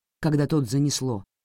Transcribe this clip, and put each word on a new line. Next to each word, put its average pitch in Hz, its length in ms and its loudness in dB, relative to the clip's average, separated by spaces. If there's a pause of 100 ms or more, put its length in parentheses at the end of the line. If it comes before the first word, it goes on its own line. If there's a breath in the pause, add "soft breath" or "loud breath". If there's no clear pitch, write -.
(200)
когда 147 280 2
тот 143 220 0
занесло, 131 540 -2 (220)